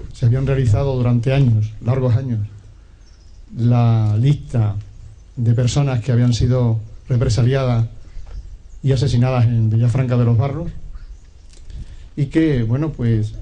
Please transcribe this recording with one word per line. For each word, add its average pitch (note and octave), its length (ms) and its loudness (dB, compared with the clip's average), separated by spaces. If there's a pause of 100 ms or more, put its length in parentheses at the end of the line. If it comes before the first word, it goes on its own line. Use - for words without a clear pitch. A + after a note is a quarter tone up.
(120)
se - 140 -2
habían C3 200 2
realizado C3+ 480 2
durante A#2+ 380 2
años, A#2 400 2 (120)
largos B2+ 320 0
años, A2 300 -2 (1080)
la A2+ 640 2
lista A#2+ 580 0 (600)
de A#2 180 2
personas B2+ 460 0
que B2+ 120 -2
habían A#2+ 200 4
sido A#2+ 460 2 (300)
represaliadas B2 760 2 (960)
y C3 100 2
asesinadas A#2+ 540 2
en A2+ 220 2
Villafranca A#2+ 480 2
de B2 80 4
los A#2 140 4
Barros, E3 320 -2 (1400)
y C#3+ 120 -2
que, D#3 360 2
bueno, C3+ 300 -2
pues, A2+ 500 -2